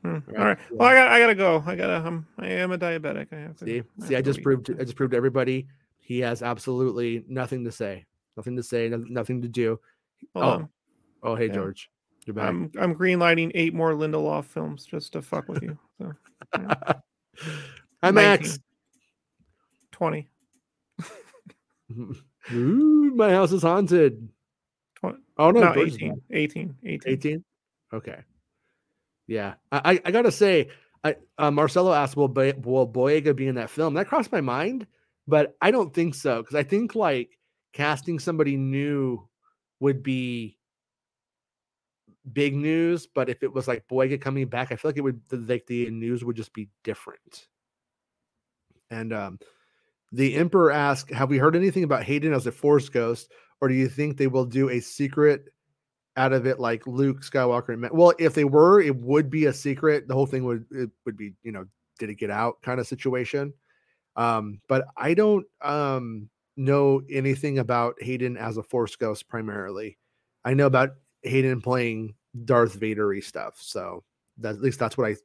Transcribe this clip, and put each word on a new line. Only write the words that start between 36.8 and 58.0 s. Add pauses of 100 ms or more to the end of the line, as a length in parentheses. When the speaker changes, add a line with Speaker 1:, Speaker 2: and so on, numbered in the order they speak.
Speaker 2:
like, (340)
casting
somebody
new (540)
would
be (1700)
big
news,
but
if
it
was,
like,
Boyega
coming
back,
I
feel
like
it
would,
the,
like,
the
news
would
just
be (160)
different. (1400)
And,
um, (720)
the
Emperor
asked,
"Have
we
heard
anything
about
Hayden
as
a
Force
ghost, (300)
or
do
you
think
they
will
do
a
secret (640)
out
of
it
like
Luke
Skywalker
and
Ma-,"
well,